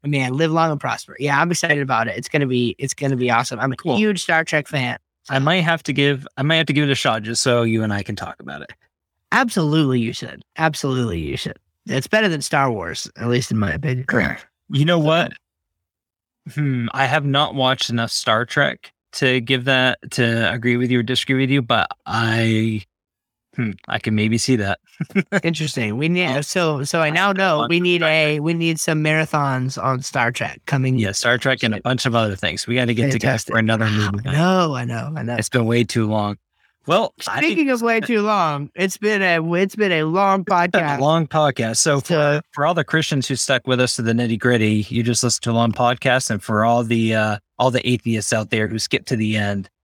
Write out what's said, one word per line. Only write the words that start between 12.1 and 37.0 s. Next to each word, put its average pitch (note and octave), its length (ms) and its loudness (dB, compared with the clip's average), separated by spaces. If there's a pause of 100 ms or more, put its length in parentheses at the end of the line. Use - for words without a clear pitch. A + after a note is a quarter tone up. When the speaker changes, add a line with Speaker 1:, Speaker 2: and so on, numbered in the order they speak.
Speaker 1:
than D#3 140 -2
Star C3+ 280 2
Wars, E2+ 460 -6
at A#2 120 -4
least B2 220 0
in G#2+ 80 0
my G2+ 140 0
opinion. C3+ 340 -4 (640)
Speaker 2:
You C#3+ 160 0
know E3+ 120 2
what? D#3 340 0 (1200)
Hmm, C3 400 -2
I C3+ 140 0
have C#3+ 180 2
not C#3 300 0
watched C3 360 0
enough A#2 200 -2
Star A#2 340 0
Trek - 480 -2 (200)
to C3 280 2
give B2 240 0
that, B2+ 340 2 (140)
to A#2 400 2
agree A#2+ 240 0
with B2 140 0
you B2 100 4
or - 20 -2
disagree B2+ 380 0
with C3 100 0
you, C#3 120 2
but A2+ 260 0 (160)
I, A2+ 800 0 (720)
hmm, A#2 140 -2 (180)
I G#2+ 100 -2
can A2 160 -2
maybe A2 220 0
see C3 200 0
that. G2 220 -2 (320)
<laughs> G3 320 -2
Speaker 1:
Interesting. D3 540 -4
We D3+ 120 -2
need, F3+ 180 0
Speaker 2:
I'll C#3 160 -2
Speaker 1:
so, D#3 420 -2
so E3 160 -2
I D3+ 100 2
now F#3+ 220 2
know F#3 300 2
Speaker 2:
I'll A#2+ 60 -2
Speaker 1:
we E3+ 120 2
need F3 220 2
a, D#3 380 2
we D#3+ 120 0
need E3 260 0
some D#3 240 0
marathons C#3+ 800 0
on B2+ 200 -2
Star A#2+ 300 -2
Trek E2+ 340 -6
coming. C3 320 0
Speaker 2:
Yeah, G#2 140 0
Star A#2+ 260 0
Trek C3 240 0
and A2 120 0
a G2 60 -8
bunch B2+ 260 -2
of A#2 80 0
other A2 220 2
things. E2 300 -4
We A#2 80 -2
gotta B2 200 0
get C3+ 180 2
together A#2 80 0 (180)
Speaker 1:
Fantastic. - 160 -8
Speaker 2:
for A2+ 40 4
another A2 300 2
movie G#2 360 0
night. C3+ 120 -2
Speaker 1:
No, F3 380 2
I B2 100 -4
know, A#2+ 320 -6
I C3+ 60 -6
know. A#2+ 140 -4
Speaker 2:
It's G#2+ 120 -2
been A#2+ 180 2
way A#2+ 180 2
too A2+ 220 0
long. G#2 300 -2 (500)
Well, F#3+ 280 2 (120)